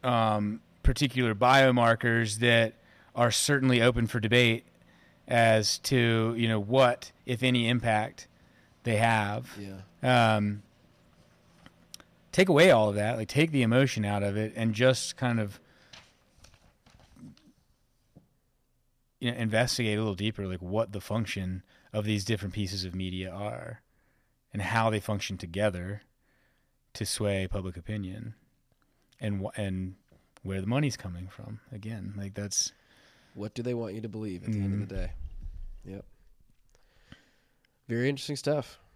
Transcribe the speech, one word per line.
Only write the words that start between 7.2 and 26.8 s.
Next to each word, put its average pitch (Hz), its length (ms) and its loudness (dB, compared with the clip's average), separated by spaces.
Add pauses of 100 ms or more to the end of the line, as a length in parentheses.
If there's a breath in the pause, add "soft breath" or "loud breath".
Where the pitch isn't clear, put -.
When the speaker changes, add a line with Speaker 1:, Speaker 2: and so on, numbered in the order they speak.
Speaker 1:
if 120 180 -4
any, 123 260 2
impact 113 580 -2 (560 soft breath)
they 113 140 0
have. 110 600 0
Speaker 2:
Yeah. 110 760 2
Speaker 1:
Um, 104 280 -2 (1700)
take 185 180 4
away 170 220 8
all 107 180 8
of 101 60 -2
that, 107 220 0
like, 110 120 -6
take 156 220 2
the 139 100 2
emotion 120 420 2
out 101 200 0
of 101 120 0
it 110 200 -2
and 113 180 0
just 123 420 2
kind 120 240 -2
of, 101 200 -6 (3500 loud breath)
you 123 120 -2
know, 120 60 -6
investigate 113 600 0
a 110 40 0
little 107 140 -2
deeper, 101 300 -4
like, 92 160 -6
what 104 300 -4
the 104 80 -8
function 92 640 -6 (300 soft breath)
of 107 100 -4
these 104 220 -2
different 101 280 -4
pieces 98 300 -6
of 90 100 -10
media 92 360 -6
are 101 520 -10 (680)
and 104 100 -6
how 113 280 0
they 110 100 0
function 101 380 -6
together 95 640 -4 (920)